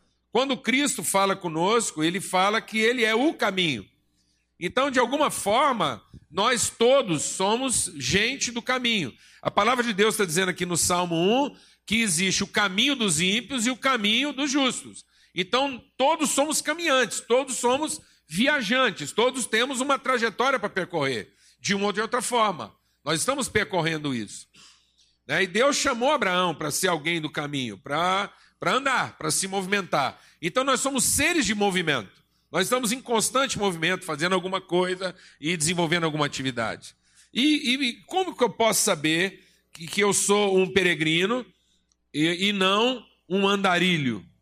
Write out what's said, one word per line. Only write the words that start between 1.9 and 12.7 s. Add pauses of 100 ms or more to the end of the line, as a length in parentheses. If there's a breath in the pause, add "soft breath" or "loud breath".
ele
fala
que
ele
é
o
caminho. (720)
Então,
de
alguma
forma, (280)
nós
todos
somos
gente
do
caminho. (320 loud breath)
A
palavra
de
Deus
tá
dizendo
aqui
no
Salmo
um (300 loud breath)
que
existe
o
caminho